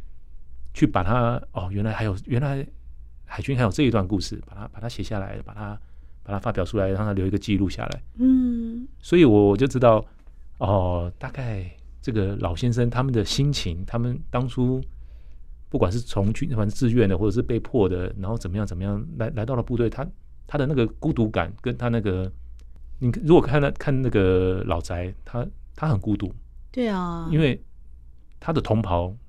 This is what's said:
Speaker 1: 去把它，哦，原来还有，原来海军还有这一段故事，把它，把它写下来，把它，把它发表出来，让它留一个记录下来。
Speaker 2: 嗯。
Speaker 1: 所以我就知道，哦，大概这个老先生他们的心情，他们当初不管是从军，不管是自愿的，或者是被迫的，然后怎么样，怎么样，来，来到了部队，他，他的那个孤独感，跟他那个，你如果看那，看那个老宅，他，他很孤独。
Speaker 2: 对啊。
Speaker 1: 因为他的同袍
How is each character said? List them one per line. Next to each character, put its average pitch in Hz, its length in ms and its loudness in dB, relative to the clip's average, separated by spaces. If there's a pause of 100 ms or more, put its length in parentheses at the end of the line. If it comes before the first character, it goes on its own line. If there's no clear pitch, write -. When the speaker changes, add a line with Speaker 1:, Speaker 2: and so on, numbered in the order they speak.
(760)
Speaker 1:
去 - 100 2
把 92 200 2
它， 120 360 2 (120)
哦， 90 180 -6
原 101 140 -2
来 110 80 0
还 107 100 -4
有， 101 220 0
原 123 180 0
来 139 240 -2 (580)
海 - 160 -10
军 135 160 -2
还 127 60 2
有 107 80 4
这 151 140 2
一 120 60 6
段 104 160 2
故 98 120 0
事， - 280 -6
把 - 100 -18
它， 104 100 -12
把 - 140 -14
它 113 80 -6
写 - 120 -8
下 101 200 -4
来， 101 240 -8
把 101 100 -14
它， 104 240 -10 (460)
把 101 80 -6
它 101 80 -2
发 120 100 -2
表 98 140 0
出 104 140 -2
来， 95 100 2
让 95 100 2
它 101 140 0
留 95 120 0
一 95 60 2
个 101 80 0
记 101 180 2
录 92 120 2
下 - 180 -4
来。 - 160 -8 (160)
Speaker 2:
嗯。 240 680 2 (140)
Speaker 1:
所 - 160 2
以 175 80 10
我 104 320 8
就 123 80 4
知 131 140 0
道， 113 260 8 (540)
哦， 90 600 2
大 127 120 -8
概 110 400 -6 (320)
这 131 100 -2
个 101 280 2
老 87 140 0
先 120 180 2
生 120 180 2
他 120 140 0
们 135 80 0
的 110 120 4
心 143 280 2
情， 90 340 -2
他 - 100 -4
们 120 220 0 (120)
当 127 180 0
初 127 320 0 (880)
不 - 80 -4
管 110 140 4
是 110 80 0
从 107 340 0
军， - 160 -2
不 131 60 -2
管 104 160 2
是 - 40 -4
自 117 180 2
愿 117 160 6
的， 92 100 4
或 101 80 2
者 101 60 2
是 117 100 2
被 117 160 0
迫 107 300 2
的， 90 320 -2
然 95 100 -4
后 117 80 -2
怎 98 100 -6
么 90 80 -4
样， 107 80 0
怎 92 120 -6
么 90 80 -4
样， 104 200 -2 (140)
来， 113 160 -2
来 107 100 -2
到 131 120 -2
了 120 60 0
部 123 140 -2
队， 113 140 2
他， 135 160 -6 (400)
他 - 100 -6
的 139 80 2
那 147 80 0
个 127 140 4
孤 151 260 -2
独 113 160 2
感， 95 320 -2
跟 123 160 -4
他 123 120 -2
那 117 120 2
个， 92 300 -2 (680)
你 123 100 2 (140)
如 156 100 8
果 151 80 10
看 139 180 2
那， 139 120 2
看 131 300 0
那 127 60 2
个 92 560 4
老 85 160 0
宅， 90 320 -6 (120)
他， 120 200 -4 (300)
他 156 140 -4
很 117 100 2
孤 101 180 0
独。 90 160 -4 (380)
Speaker 2:
对 247 160 -2
啊。 175 440 -4
Speaker 1:
因 156 100 4
为 135 200 2 (760)
他 - 140 -4
的 160 80 4
同 110 200 2
袍 90 320 0 (160)